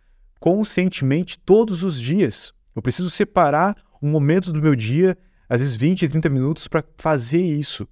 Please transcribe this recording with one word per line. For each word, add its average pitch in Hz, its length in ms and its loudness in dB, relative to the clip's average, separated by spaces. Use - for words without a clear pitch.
conscientemente 180 960 0
todos 202 440 2
os 165 180 -4
dias. 139 520 -2
Eu 117 60 -8
preciso 170 300 -4
separar 175 680 0
um 147 100 -2
momento 160 420 2
do 151 100 -2
meu 151 120 4
dia, 135 420 0
às 123 120 0
vezes 131 160 -2
vinte, 165 320 0
trinta 156 200 0
minutos, 135 380 -2
pra 156 160 -2
fazer 151 460 0
isso, 147 500 -4